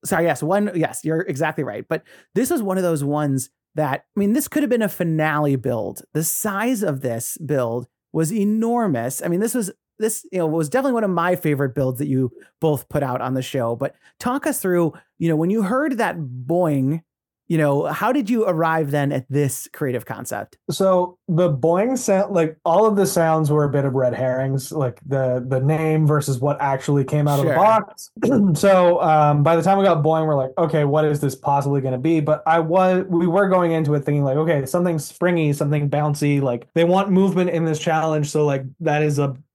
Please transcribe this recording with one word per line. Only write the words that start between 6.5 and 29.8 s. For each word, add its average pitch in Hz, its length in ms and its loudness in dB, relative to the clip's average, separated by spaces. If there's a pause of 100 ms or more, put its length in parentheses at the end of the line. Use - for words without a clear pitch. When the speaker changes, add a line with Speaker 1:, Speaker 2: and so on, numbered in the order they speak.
Speaker 1:
of 143 180 -2
this 117 440 -6
build 123 400 -2 (280)
was 160 200 0
enormous. 214 880 0
I 147 60 -6
mean, 175 140 0
this 226 120 -2
was, 220 180 -2 (280)
this, 220 320 -4
you 185 80 -4
know, 165 80 0
was 156 220 0
definitely 262 240 0
one 226 100 0
of 202 60 0
my 175 260 0
favorite 143 400 -2
builds 131 240 -2
that 147 80 -4
you 131 240 0 (300)
both 151 260 0
put 120 160 -2
out 127 160 -2
on 127 140 -4
the 131 80 -2
show. 120 340 -4
But 135 180 -6 (280)
talk 269 260 -2
us 277 140 -4
through, 175 320 2 (240)
you 165 100 -2
know, 160 80 2
when 165 140 0
you 214 140 2
heard 262 340 0
that 180 200 -2
boing, 143 840 -2 (480)
you 165 80 0
know, 147 300 2
how 196 240 -2
did 247 180 -2
you 226 180 0
arrive 160 440 0
then 143 200 0
at 135 160 -4
this 139 460 -2
creative 127 320 -4
concept? - 540 -10 (100)
Speaker 2:
So 180 480 0 (100)
the 170 240 2
boing 175 460 0
sound, 196 340 0
like, 160 320 0
all 180 220 4
of 214 100 2
the 196 120 2
sounds 160 420 2
were 151 140 2
a 139 60 0
bit 139 160 0
of 131 100 -2
red 127 180 2
herrings, 131 580 -2
like 131 320 -4
the, 131 440 -2
the 131 120 0
name 156 460 2
versus 143 340 0
what 143 220 -2
actually 139 440 0
came 147 220 0
out 143 120 2
of 143 80 0
the 151 60 0
Speaker 1:
Sure. 135 100 2
Speaker 2:
box. - 480 0 (120)
<clears throat> 208 320 4
So, 180 460 4
um, 151 400 4
by 165 140 4
the 165 80 2
time 196 160 4
we 196 40 2